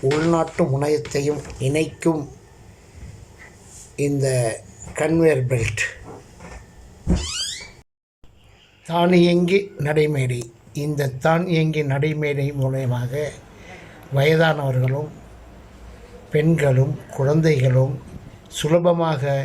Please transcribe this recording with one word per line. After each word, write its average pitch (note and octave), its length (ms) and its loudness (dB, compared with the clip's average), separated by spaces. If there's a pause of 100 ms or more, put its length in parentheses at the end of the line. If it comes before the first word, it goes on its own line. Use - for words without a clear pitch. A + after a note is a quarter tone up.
உள்நாட்டு E3 640 0
முனையத்தையும் D3 760 -2 (180)
இணைக்கும் D3+ 640 -2 (1700)
இந்த C#3 300 0 (680)
கன்வேயர் D#3 520 2
பெல்ட். A2 380 -2 (3000)
தானியங்கி F3 720 4 (200)
நடைமேடை. C#3+ 600 0 (320)
இந்த C#3+ 480 -4
தானியங்கி D#3+ 600 2
நடைமேடை C#3+ 680 -2
மூலயமாக C3 600 -2 (1000)
வயதானவர்களும் D3 920 2 (1200)
பெண்களும் C#3+ 640 2 (160)
குழந்தைகளும் C3+ 840 2 (540)
சுலபமாக E3 760 2 (200)